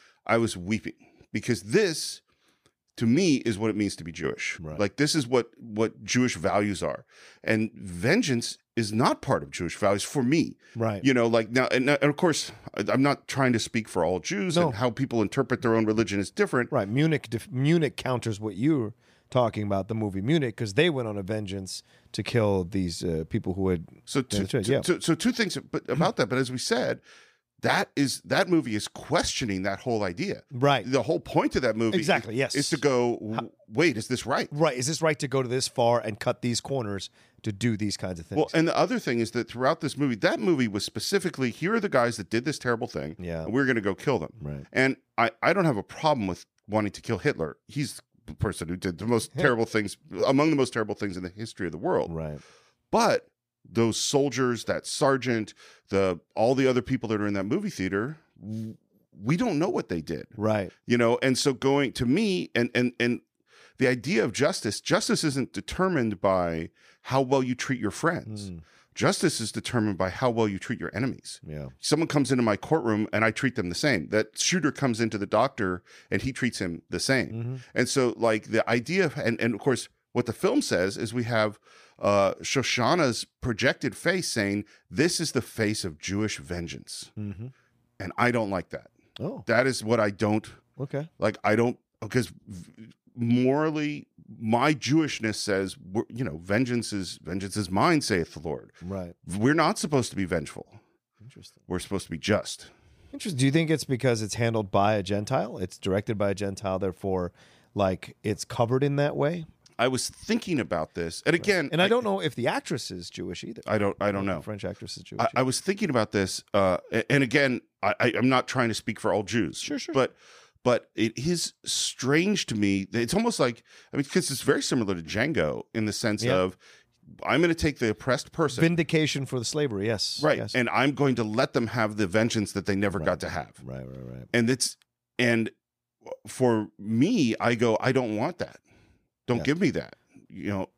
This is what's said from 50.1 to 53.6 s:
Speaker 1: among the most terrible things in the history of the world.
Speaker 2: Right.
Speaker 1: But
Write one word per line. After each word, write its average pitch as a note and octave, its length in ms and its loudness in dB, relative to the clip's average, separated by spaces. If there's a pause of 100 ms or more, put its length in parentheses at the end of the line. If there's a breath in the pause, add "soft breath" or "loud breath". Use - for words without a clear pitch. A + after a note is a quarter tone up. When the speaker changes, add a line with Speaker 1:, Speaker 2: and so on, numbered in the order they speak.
Speaker 1:
among C#3 220 6
the D#3 80 2
most C3 160 2
terrible G#2+ 220 -2
things G2 200 -6
in F#2 80 -8
the F2+ 60 -6
history G#2 360 -10
of E2 60 -4
the D#2 60 -10
world. G#2+ 360 -2
Speaker 2:
Right. D#2 260 -6 (520 soft breath)
Speaker 1:
But G#3+ 380 2 (360)